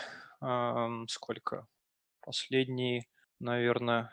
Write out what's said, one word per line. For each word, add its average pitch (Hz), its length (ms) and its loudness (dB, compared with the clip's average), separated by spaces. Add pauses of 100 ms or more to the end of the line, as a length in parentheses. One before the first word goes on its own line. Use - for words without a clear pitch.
(400)
ам, 120 720 0
сколько? - 580 -6 (540)
Последний, 127 840 0 (320)
наверное, 120 720 2